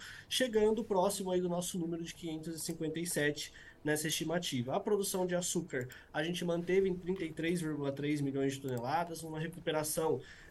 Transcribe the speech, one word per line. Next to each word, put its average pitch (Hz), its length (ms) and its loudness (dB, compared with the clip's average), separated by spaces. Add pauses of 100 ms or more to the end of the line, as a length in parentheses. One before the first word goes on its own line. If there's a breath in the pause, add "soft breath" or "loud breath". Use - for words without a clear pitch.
(280 loud breath)
chegando 220 560 4
próximo 190 480 2
aí 180 80 4
do 180 80 0
nosso 175 280 0
número 170 280 -2
de 165 100 -8
quinhentos 160 400 -6
e 156 60 -8
cinquenta 165 400 -2
e 170 60 -2
sete 151 460 0 (320 soft breath)
nessa 151 240 2
estimativa. 156 680 0
A 196 60 4
produção 196 440 2
de 180 120 0
açúcar, 151 520 -2 (240 soft breath)
a 151 100 0
gente 170 220 -2
manteve 180 440 4
em 180 60 2
trinta 180 300 -2
e 160 80 -6
três 170 280 0
vírgula 143 320 -2
três 147 280 0
milhões 139 340 0
de - 60 -8
toneladas, 139 600 -2
uma 156 160 -8
recuperação 156 840 0 (300 soft breath)